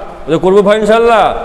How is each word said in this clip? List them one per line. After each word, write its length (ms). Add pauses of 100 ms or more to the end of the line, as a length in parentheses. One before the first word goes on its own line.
(280)
ওটা 100
করবো 240
ভাই 180
ইনশাল্লাহ। 640